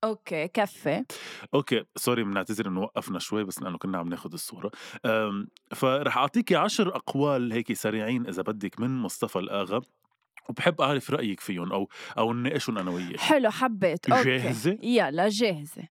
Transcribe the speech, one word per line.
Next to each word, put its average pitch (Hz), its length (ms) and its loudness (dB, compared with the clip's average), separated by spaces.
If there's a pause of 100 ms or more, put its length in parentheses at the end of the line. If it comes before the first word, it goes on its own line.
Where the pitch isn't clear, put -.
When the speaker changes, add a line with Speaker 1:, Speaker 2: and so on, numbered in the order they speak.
Speaker 1:
أوكي، 196 440 -2
كفي. 202 580 0 (480)
Speaker 2:
أوكي، 135 300 2 (120)
سوري، 120 280 2
منعتذر 101 440 -2
إنه 92 140 0
وقفنا 104 380 -4
شوي، 107 240 -2
بس 95 180 -6
لأنه 87 160 -6
كنا 92 200 -4
عم 85 120 -4
ناخد 85 240 -8
الصورة. 87 380 -8 (340)
أم، 107 420 0 (280)
فرح 135 420 2
أعطيكي 156 380 2
عشر 185 400 2
أقوال 135 580 2
هيك 117 200 0
سريعين، 110 540 0
إذا 92 140 -4
بدك، 104 380 -4
من 127 180 0
مصطفى 107 420 -2
الأغا، 101 420 -2 (680)
وبحب 156 320 2
أعرف 139 300 2
رأيك 117 280 0
فيهم 90 320 -4
أو، 98 180 0 (280)
أو 113 160 4
نناقشهم 123 440 -2
أنا 90 140 -2
وياك. 90 280 -4
Speaker 1:
حلو، 269 300 4
حبيت. 190 600 0
أوكي. 131 280 6
Speaker 2:
جاهزة؟ 123 460 0
Speaker 1:
يلا، 190 460 4
جاهزة. 185 580 -2 (100)